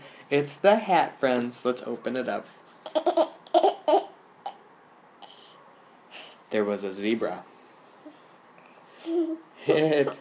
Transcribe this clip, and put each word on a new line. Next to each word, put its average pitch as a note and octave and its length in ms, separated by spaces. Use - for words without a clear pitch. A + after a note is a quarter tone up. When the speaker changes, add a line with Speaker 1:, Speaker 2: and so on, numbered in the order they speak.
Speaker 1:
It's C#3+ 260
the G3+ 200
Hat F#3 440
Friends. B2 440
Let's B2 180
open A#2+ 340
it A#2+ 120
up. G#2 180
Speaker 2:
<laughs> D#4+ 320
Speaker 1:
There G#2+ 140
was G2+ 180
a F#2+ 100
zebra. G2+ 520
It, D#3 420